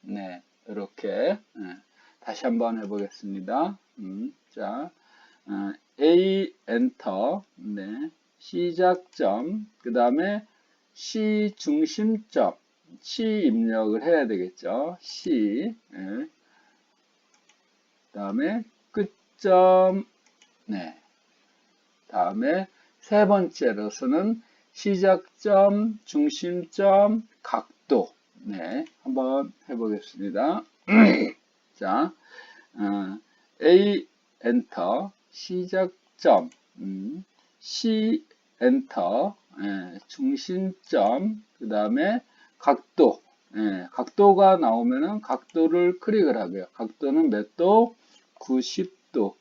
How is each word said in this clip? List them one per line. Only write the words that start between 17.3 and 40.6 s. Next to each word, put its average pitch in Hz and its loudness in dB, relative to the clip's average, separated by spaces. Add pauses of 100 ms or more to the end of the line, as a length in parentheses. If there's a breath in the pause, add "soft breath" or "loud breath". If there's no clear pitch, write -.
다음에 131 -6 (260)
끝점. 185 2 (600)
네. 92 -10 (1080)
다음에 113 -2 (320 soft breath)
세 208 4
번째로서는 165 0 (320 loud breath)
시작점, 202 2
중심점, 190 0 (140)
각도. - -2 (320)
네, 107 -8 (180)
한번 131 -4 (180)
해보겠습니다. 110 -6 (220)
<clears throat> - 2
자, 104 -2 (600 loud breath)
어, 101 -6 (440)
A 196 4 (340)
엔터, 123 -2 (180)
시작점, 180 -2 (280)
음, 98 -10 (360)
C 220 -2 (340)
엔터, 131 0 (260)
예, 190 -8 (100)
중심점, 185 -2 (140)